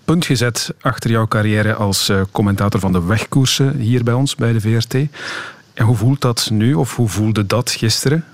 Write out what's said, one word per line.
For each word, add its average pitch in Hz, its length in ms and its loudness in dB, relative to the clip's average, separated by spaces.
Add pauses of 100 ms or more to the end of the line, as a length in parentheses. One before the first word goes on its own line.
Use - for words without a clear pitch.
punt 165 200 2
gezet 120 560 -2
achter - 280 -2
jouw 113 180 2
carrière 107 460 0
als, - 360 -2
eh, 98 120 2 (100)
commentator 101 480 0
van 95 120 0
de 90 120 2
wegkoersen 131 760 0
hier 117 260 0
bij 117 100 0
ons, 135 220 0
bij 117 180 0
de 113 80 0
V 98 40 -6 (120)
R 113 100 -2
T. - 60 -6 (800)
En 117 120 0
hoe 120 100 4
voelt 127 260 0
dat 120 300 -2
nu, 110 220 2
of 151 220 -2
hoe 120 120 0
voelde 104 380 0
dat 107 260 -2
gisteren 131 640 0